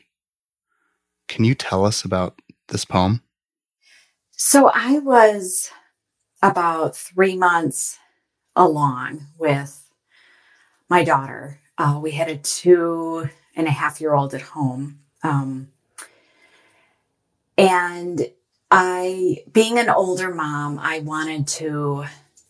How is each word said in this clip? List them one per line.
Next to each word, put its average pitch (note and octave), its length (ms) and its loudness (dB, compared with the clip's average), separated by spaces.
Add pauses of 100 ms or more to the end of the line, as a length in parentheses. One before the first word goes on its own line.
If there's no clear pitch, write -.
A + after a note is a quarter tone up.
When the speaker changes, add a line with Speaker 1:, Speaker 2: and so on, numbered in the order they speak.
(1300)
Speaker 1:
Can A2+ 160 0
you C3 100 4
tell F#2+ 300 -2
us - 180 -2
about F#2 380 -4 (260)
this - 160 -6
poem? G2+ 380 0 (1120)
Speaker 2:
So - 440 4
I C4 240 2
was G#3+ 720 4 (720)
about E3 540 0
three F#3 400 -2
months F3+ 600 -2 (560)
along D3 760 0 (100)
with C#3+ 520 -4 (1000)
my F3 160 4
daughter. C3+ 560 -2 (160)
Uh, D3 260 0
we D#3 80 -4
had E3 160 -4
a D#3 80 -6
two E3 960 0 (260)
and D#3+ 100 -2
a D3+ 60 -2
half D3 300 -4
year D#3 120 0
old C#3 200 0
at C3 80 -8
home. C#3 580 -6 (240)
Um, C3+ 460 -4 (1900)
and F3 720 0 (400)
I, F3+ 800 0
being A3+ 300 4
an A3+ 100 2
older F3+ 460 0
mom, D3 440 -6
I D#3+ 200 -4
wanted D#3 480 -6
to, D3 580 -6 (440)